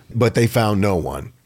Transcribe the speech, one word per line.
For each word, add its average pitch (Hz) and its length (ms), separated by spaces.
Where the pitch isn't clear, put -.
but 113 220
they 120 120
found 107 320
no 98 160
one. 71 380